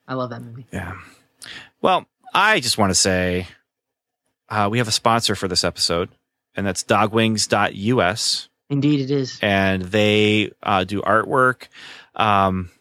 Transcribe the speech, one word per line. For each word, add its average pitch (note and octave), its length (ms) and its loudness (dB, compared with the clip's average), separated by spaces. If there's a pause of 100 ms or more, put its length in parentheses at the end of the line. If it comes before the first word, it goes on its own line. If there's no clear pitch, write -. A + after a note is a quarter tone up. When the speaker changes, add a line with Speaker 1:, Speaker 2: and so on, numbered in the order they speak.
Speaker 1:
I C3 80 -10
love B2+ 160 -6
that A#2+ 120 -14
movie. A#2+ 300 -18
Speaker 2:
Yeah. F#2 220 -10 (840)
Well, F3 260 2 (280)
I G3+ 260 4
just - 160 -2
wanna F#2+ 180 2
say, F2+ 520 0 (1000)
uh, G#2+ 220 0
we A#2 80 -2
have A#2 100 0
a A2+ 40 -4
sponsor A#2 420 2
for F#2+ 140 -4
this F2+ 160 -2
episode, E2+ 460 -2 (440)
and G2 120 -4
that's F#2+ 180 -4
dogwings G#2+ 640 2
dot G#2 280 0
U A2 260 0
S. - 460 -2 (200)
Speaker 1:
Indeed C#3+ 320 0
it C3 100 -4
is. C3+ 300 -4
Speaker 2:
And G2 420 2
they, G#2+ 680 2 (120)
uh, F#2+ 220 0
do G2 180 -4
artwork. B2+ 680 0 (460)
Um, F#2+ 560 2 (100)